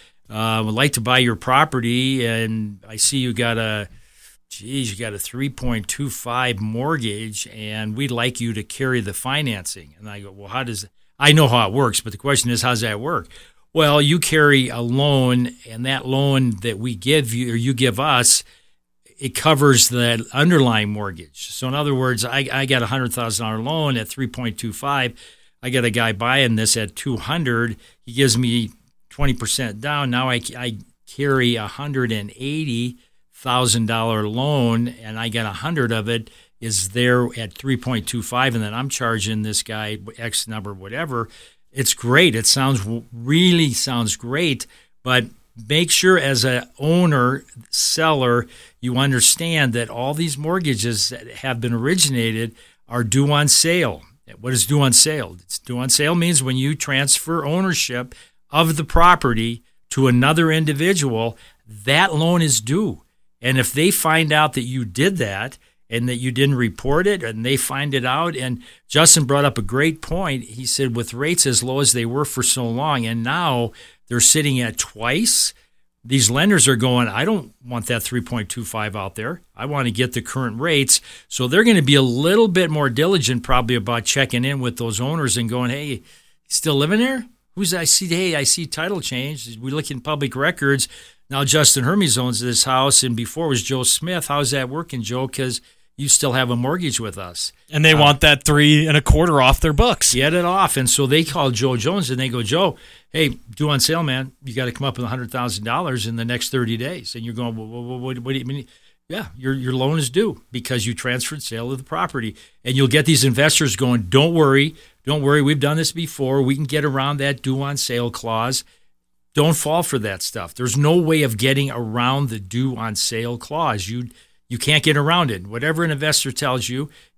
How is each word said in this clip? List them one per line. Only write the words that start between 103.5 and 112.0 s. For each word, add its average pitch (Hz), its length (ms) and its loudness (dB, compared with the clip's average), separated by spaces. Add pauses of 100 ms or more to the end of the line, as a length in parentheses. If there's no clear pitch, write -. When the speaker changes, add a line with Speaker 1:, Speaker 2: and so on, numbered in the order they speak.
Speaker 1:
due 151 140 -2
on 139 100 2
sale, 165 240 0
man. 131 300 -4 (100)
You 127 100 -10
gotta 123 200 -4
come 139 120 -6
up 131 120 -4
with 123 80 -4
a 117 40 -6
hundred 123 220 -8
thousand 117 320 -4
dollars 127 420 -4
in 117 120 -6
the 117 80 -4
next 123 240 -4
thirty 117 260 -2
days." 139 400 -8
And 117 80 -12
you're 117 100 -8
going, 117 220 -6
"Well, 110 100 -10
what, 120 360 -10
what, 127 180 -8
what 127 140 -6
do 135 60 -4
you 123 60 -10
mean?" 139 220 -8 (400)
Yeah, 196 200 -8 (100)
your, 131 160 -2
your 127 200 -4
loan 135 240 0
is 139 120 -2
due 175 320 -2 (100)
because 120 340 -4
you 120 80 -2
transferred 123 480 -6
sale 117 300 -8
of 135 60 -6
the 131 60 -12
property. 143 520 -6 (280)